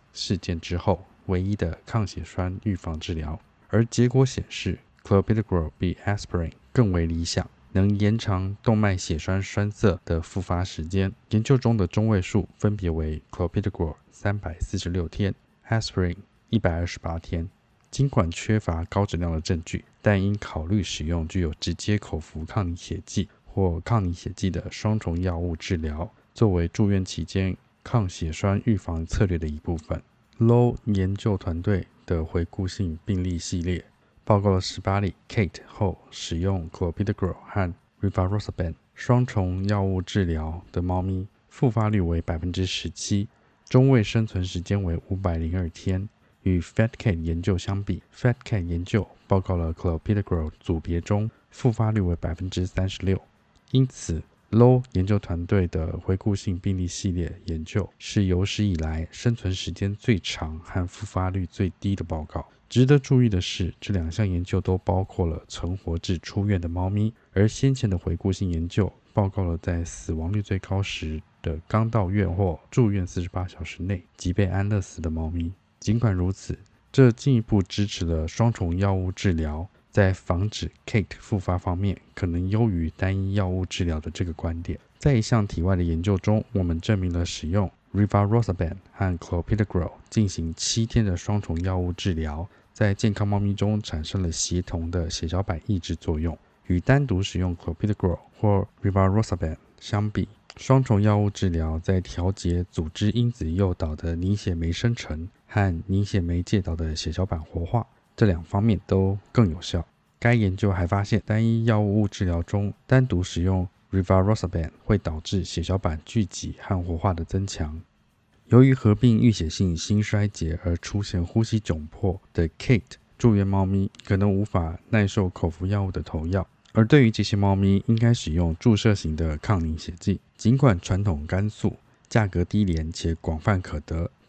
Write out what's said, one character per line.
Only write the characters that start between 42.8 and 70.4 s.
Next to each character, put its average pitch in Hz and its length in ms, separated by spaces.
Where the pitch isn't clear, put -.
七， 104 380
中 131 200
位 127 140
生 110 240
存 92 180
时 90 160
间 101 220
为 82 180
五 98 40
百 92 220
零 82 200
二 87 120
天， 95 400
与 92 180
Fat 113 380
Cat 90 240
研 82 180
究 92 160
相 98 260
比， 95 200
Fat 123 200
Cat 101 220
研 85 180
究 98 240
报 98 140
告 92 160
了 82 160
clopidogrel 85 800
组 85 180
别 85 220
中 104 300
复 - 220
发 110 180
率 110 120
为 87 140
百 85 180
分 92 160
之 90 160
三 92 200
十 - 160
六。 95 160
因 131 160
此， 82 360
Low 123 420
研 92 140
究 101 120
团 85 280
队 95 220
的 82 300
回 92 200
顾 101 180
性 92 220
病 95 180
例 90 100
系 - 260
列 85 340
研 80 180
究 90 240
是 - 260
有 92 200
史 - 180
以 98 140
来 80 340
生 - 240
存 92 200
时 - 180
间 101 240
最 107 220
长 78 400
和 87 280
复 - 200
发 92 240
率 92 160
最 92 340
低 98 160
的 87 80
报 82 200
告。 80 200
值 123 160
得 143 140
注 131 240
意 117 80
的 92 100
是， 85 400
这 - 140
两 82 180
项 104 160
研 87 160
究 92 160
都 92 160
包 95 260
括 92 240
了 80 220
存 87 260
活 85 220
至 87 220
出 - 280
院 98 140
的 85 80
猫 90 220
咪， 107 240
而 101 160
先 135 260
前 120 140
的 92 80
回 85 180
顾 98 160
性 92 200
研 82 180
究 - 240
报 98 160
告 98 140
了 85 180
在 87 200
死 - 300
亡 80 180
率 104 120